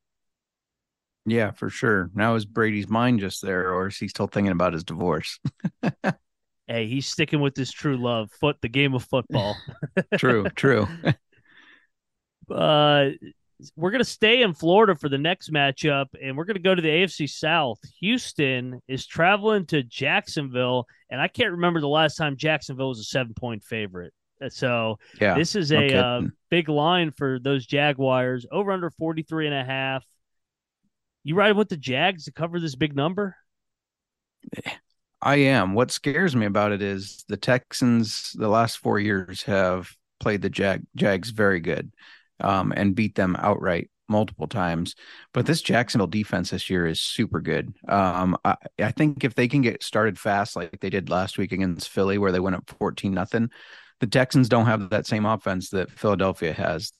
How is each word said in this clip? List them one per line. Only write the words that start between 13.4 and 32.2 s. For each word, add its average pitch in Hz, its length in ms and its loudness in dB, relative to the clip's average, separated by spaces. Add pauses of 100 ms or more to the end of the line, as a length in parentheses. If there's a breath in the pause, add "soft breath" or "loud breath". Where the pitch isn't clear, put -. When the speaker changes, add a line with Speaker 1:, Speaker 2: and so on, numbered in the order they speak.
Speaker 2:
we're 175 160 -2
gonna 247 120 2
stay 226 380 4
in 196 120 2
Florida 185 420 4
for 143 140 -6
the 135 80 -2
next 165 340 -4
matchup, 139 560 0 (140)
and 135 160 -8
we're 165 80 -6
gonna 202 140 -4
go 185 160 4
to 175 60 0
the 156 80 2
A 165 140 4
F 180 80 -2
C 147 160 -6
South. 156 520 -2 (200)
Houston 131 880 -2
is 131 180 -6
traveling 196 600 2
to 147 160 0
Jacksonville, 127 1000 -2 (240 soft breath)
and 127 100 -8
I 165 80 -2
can't 220 240 -2
remember 175 300 0
the 147 60 -2
last 151 280 2
time 147 220 -4
Jacksonville 139 520 -2
was 117 100 -8
a 104 40 -12
seven-point 117 600 -6
favorite. 90 500 -8 (280)
Uh, 131 80 -8
so 117 500 -2 (200 loud breath)
Speaker 1:
Yeah, 101 160 4
Speaker 2:
this 165 200 0
is 156 160 0
Speaker 1:
no 151 80 6
Speaker 2:
a, 139 140 4
uh, 123 260 2
Speaker 1:
kidding. - 120 -4 (180)
Speaker 2:
big 170 200 2
line 156 420 2
for 131 280 -4
those 135 260 -2
Jaguars, 131 840 0
over 196 200 -2
under 175 200 -2
forty-three 160 560 -4
and 147 80 -2
a 135 80 -4
half. 135 420 -4 (1160)
You 151 120 -4
riding 208 220 6
with 208 120 2
the 170 80 -6
Jags 143 480 -2